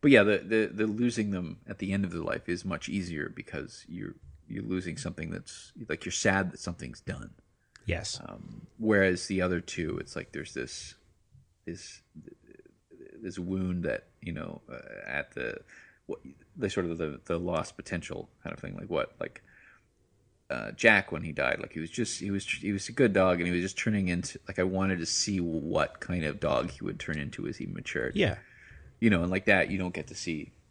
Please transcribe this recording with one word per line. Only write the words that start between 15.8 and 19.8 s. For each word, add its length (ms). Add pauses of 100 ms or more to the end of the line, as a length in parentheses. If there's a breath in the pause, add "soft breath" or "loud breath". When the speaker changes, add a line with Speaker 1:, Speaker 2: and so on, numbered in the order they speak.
Speaker 1:
what, 140 (360)
the 140
sort 160
of 120
the, 260
the 140
lost 380
potential 520 (140)
kind 120
of 60
thing. 160
Like, 140
what, 300
like, 220 (1080 soft breath)